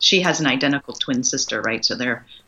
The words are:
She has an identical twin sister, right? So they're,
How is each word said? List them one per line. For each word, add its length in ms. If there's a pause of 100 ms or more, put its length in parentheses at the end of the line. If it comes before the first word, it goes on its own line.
She 220
has 180
an 60
identical 480
twin 280
sister, 380
right? 240
So 100
they're, 320 (220)